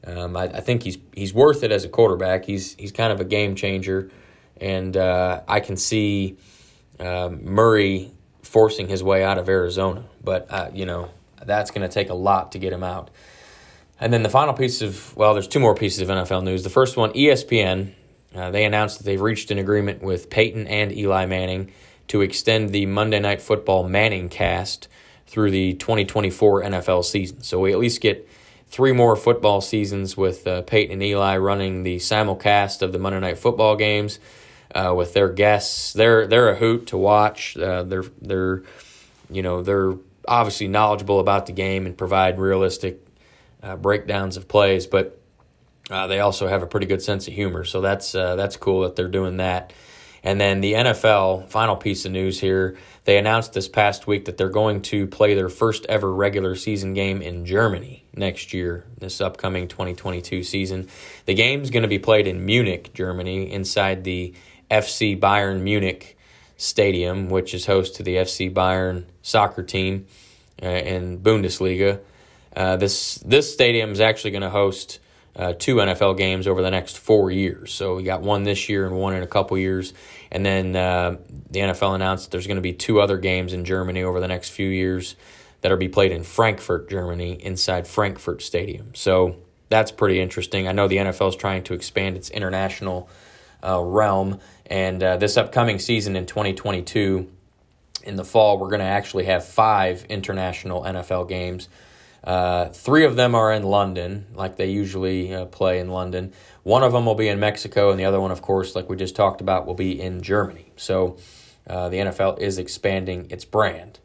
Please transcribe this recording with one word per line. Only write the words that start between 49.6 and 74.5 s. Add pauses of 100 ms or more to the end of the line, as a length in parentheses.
And
then
the
N
F
L,
final
piece
of
news
here, (260)
they
announced
this
past
week
that
they're
going
to
play
their
first
ever
regular
season
game
in
Germany (100)
next
year, (120)
this
upcoming
twenty
twenty-two
season. (380)
The
game's
gonna
be
played
in
Munich,
Germany,
inside
the (380)
F
C
Bayern
Munich (380)
Stadium,
which
is
host
to
the
F
C
Bayern (180)
soccer
team, (560)
uh,
in
Bundesliga. (560)
Uh,
this, (100)
this
stadium
is
actually
gonna
host, (360)